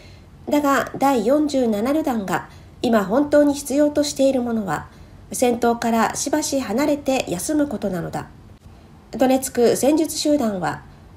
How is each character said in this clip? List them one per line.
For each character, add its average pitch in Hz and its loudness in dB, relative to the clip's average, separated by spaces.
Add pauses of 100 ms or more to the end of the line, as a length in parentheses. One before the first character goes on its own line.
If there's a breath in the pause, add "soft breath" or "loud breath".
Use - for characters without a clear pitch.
(500 loud breath)
だ 294 2
が、 277 0
第 269 2
四 294 2
十 262 0
七 220 0
旅 320 0
団 233 -2
が - -6 (320 loud breath)
今 226 2
本 277 0
当 294 6
に 285 2
必 269 -6
要 294 4
と 294 0
し 294 -6
て 269 2
い 269 2
る 254 0
も 240 -4
の 214 -4
は、 151 -6 (440 loud breath)
戦 240 0
闘 233 2
か 233 -2
ら 226 0
し - -6
ば 302 0
し 285 -2
離 240 -2
れ 294 0
て 262 -2
休 - -4
む 294 0
こ 220 -6
と 202 -4
な 180 -6
の 160 -8
だ。 156 -10 (840 loud breath)
ド 254 2
ネ 262 4
ツ - -10
ク 233 4
戦 285 2
術 311 -2
集 294 2
団 214 -2
は、 147 -6 (360 loud breath)